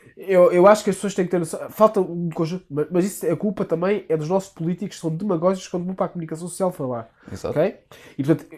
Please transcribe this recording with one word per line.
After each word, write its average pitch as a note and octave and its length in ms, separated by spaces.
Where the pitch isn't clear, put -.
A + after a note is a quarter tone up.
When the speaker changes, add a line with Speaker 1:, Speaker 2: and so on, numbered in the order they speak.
Speaker 1:
Eu, F3+ 300
eu F3+ 140
acho G#3 180
que G#3 60
as F3+ 60
pessoas G3 180
têm F#3+ 100
que E3+ 60
ter F3+ 80
noção, E3+ 200
falta G#3+ 300
um E3+ 280
conjunto, E3+ 400
mas, D3 220
mas F3 160
isso, - 200
a E3 100
culpa G3 280
também F#3 420
é E3 120
dos D3+ 100
nossos F#3+ 240
políticos E3+ 440
que - 40
são D#3+ 160
demagógicos F#3 520
quando F3 180
vão F#3 80
para F#3 120
a - 40
comunicação E3 360
social F3+ 240
falar. B2+ 400
Speaker 2:
Exato. A#2+ 260
Speaker 1:
Ok? F3+ 180
E, C#3 40
portanto, D3+ 240